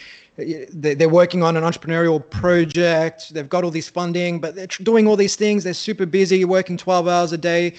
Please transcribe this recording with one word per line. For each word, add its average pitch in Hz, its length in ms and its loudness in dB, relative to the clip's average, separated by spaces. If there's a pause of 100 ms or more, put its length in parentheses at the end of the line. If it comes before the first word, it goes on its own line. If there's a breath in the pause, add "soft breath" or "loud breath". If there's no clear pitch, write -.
(360 loud breath)
they, 151 580 -4
they're 160 160 4
working 175 320 4
on 165 160 2
an 160 40 0
entrepreneurial 165 680 -2
project. 165 1040 0
They've 147 140 -10
got 180 160 -2
all 175 60 -2
this 156 180 -8
funding, 175 520 -4
but 160 140 -8
they're 190 120 -14
tr-, - 160 -12
doing 220 240 4
all 214 80 4
these 202 220 2
things. 208 280 0
They're 175 100 -4
super 196 320 -4
busy, 185 400 2
working 185 320 0
twelve 175 280 0
hours 175 260 0
a 165 60 -4
day. 170 400 -2